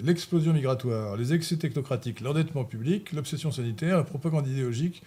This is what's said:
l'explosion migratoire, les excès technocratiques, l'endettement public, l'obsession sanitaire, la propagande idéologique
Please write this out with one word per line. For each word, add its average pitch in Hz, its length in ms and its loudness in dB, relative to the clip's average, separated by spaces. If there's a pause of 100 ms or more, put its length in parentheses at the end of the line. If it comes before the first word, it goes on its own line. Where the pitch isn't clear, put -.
l'explosion 165 500 2
migratoire, 120 640 0
les 123 160 0
excès 165 220 2
technocratiques, 127 680 -2
l'endettement 147 440 0
public, 156 480 -2
l'obsession 151 380 -4
sanitaire, 131 460 0
la 156 60 4
propagande 151 440 0
idéologique 131 600 0